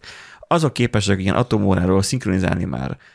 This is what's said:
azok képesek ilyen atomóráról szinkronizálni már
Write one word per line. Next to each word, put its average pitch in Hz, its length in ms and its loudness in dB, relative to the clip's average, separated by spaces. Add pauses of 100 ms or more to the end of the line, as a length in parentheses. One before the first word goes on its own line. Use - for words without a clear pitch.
(480)
azok 160 260 2
képesek 101 460 0
ilyen 95 160 0
atomóráról 95 680 2
szinkronizálni 95 640 0
már 67 340 -6 (180)